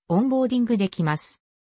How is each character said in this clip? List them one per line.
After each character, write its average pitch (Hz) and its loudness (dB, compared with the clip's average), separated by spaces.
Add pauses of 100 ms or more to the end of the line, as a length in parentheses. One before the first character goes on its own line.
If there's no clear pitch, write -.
オ 170 2
ン 262 2
ボ 262 2
ー - 2
デ 254 0
ィ 247 2
ン 240 0
グ 226 0
で 196 0
き - -4
ま 151 0
す。 - -10 (360)